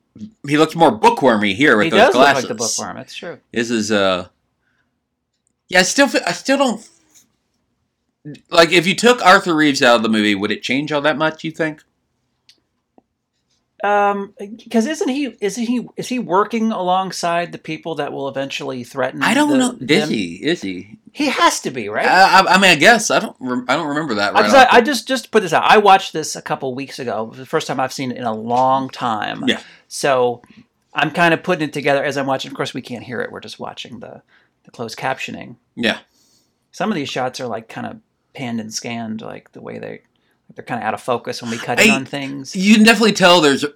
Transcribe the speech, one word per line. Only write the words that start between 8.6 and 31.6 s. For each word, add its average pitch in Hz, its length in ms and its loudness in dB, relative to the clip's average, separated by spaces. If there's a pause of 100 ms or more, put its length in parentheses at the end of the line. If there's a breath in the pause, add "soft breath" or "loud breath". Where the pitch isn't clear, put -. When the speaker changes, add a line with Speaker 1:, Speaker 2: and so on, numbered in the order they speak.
Speaker 1:
if 175 160 2
you 190 80 0
took 240 280 2
Arthur 185 320 6
Reeves 147 280 2
out 120 140 6
of 113 40 2
the 113 80 0
movie, 104 240 2
would 101 160 -2
it 101 140 -6
change 143 280 -4
all 147 100 -2
that 147 180 0
much, 156 240 -2
you 160 80 -6
think? 156 320 -6 (2000)
Speaker 2:
Um, 104 500 0 (380)
'cause 226 160 2
isn't 311 220 -4
he, 262 320 -4
isn't 208 240 -4
he, 233 300 -4
is 165 120 -10
he 247 100 -6
working 208 540 0
alongside 180 800 -4
the 160 80 -14
people 160 360 -10
that 143 160 -6
will 139 160 -8
eventually 135 560 -8
threaten 135 380 -6
Speaker 1:
I 208 140 0
don't 294 140 2
Speaker 2:
the, - 80 2
Speaker 1:
know. 247 220 0
Is 123 80 -10
Speaker 2:
them? 151 220 2
Speaker 1:
he? 90 340 -4
Is 170 200 -2
he? 95 340 -10 (140)
Speaker 2:
He 294 160 -4
has 302 340 0
to 190 100 -8
be, 120 160 -8
right? 120 200 -2
Speaker 1:
I, 185 320 6
I, 180 160 4
I - 20 4
mean, 190 140 4
I 165 40 4
guess. 214 360 4
I 160 80 4
don't - 200 -8
rem-, 123 280 -6
I 131 80 2
don't 156 140 -4
remember 147 260 -4
that 101 180 0
right 208 100 4
Speaker 2:
'Cause 208 120 4
Speaker 1:
off 262 160 8
Speaker 2:
I, 214 60 8
I - 20 10
Speaker 1:
the 233 80 2
Speaker 2:
just, 269 200 -4
just 254 220 -6
put 208 140 2
this 160 100 -4
out. 123 120 2
I 196 120 6
watched 196 360 4
this 156 220 -6
a 160 60 -14
couple 139 320 -8
weeks 131 240 -12
ago. 113 380 -6
The 131 100 -18
first 160 220 -4
time 254 120 -6
I've 131 140 -4
seen 127 180 -6
it 117 60 -8
in 123 60 -10
a 113 100 -2
long 127 560 0
time. 110 560 -6
Speaker 1:
Yeah. 113 160 -2 (260 loud breath)
Speaker 2:
So 123 540 0 (540 soft breath)
I'm 151 160 -2
kinda 165 260 4
putting 160 300 -4